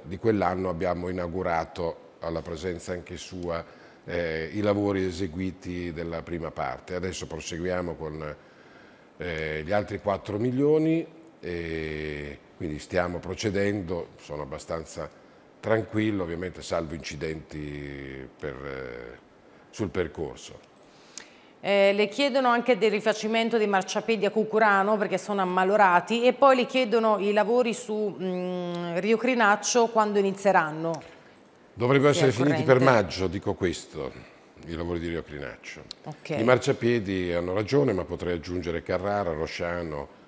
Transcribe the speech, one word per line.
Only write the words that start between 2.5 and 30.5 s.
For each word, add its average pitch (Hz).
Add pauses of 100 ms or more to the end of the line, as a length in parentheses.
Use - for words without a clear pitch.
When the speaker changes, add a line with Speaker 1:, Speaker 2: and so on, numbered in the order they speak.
Speaker 1:
anche 90
sua, 85 (400)
eh, 82
i 104
lavori 101
eseguiti 90
della 82
prima 80
parte. 69
Adesso 90
proseguiamo 85
con, 76 (840)
eh, 78
gli 85
altri 104
quattro 101
milioni 151 (360)
e 78 (180)
quindi 76
stiamo 87
procedendo, 95 (120)
sono 76
abbastanza 76 (500)
tranquillo, 107
ovviamente 85
salvo 82
incidenti 71
per, 71
eh, 64 (540)
sul 104
percorso. 78 (880)
Speaker 2:
Eh, 196
le 208
chiedono 254
anche 240
del 208
rifacimento 220
dei 214
marciapiedi 202
a -
Cucurano 214
perché 190
sono 196
ammalorati 185
e 247
poi 269
le 247
chiedono 220
i 202
lavori 226
su, 214
mm, 180
Rio 214
Crinaccio 233
quando 214
inizieranno. 165 (720)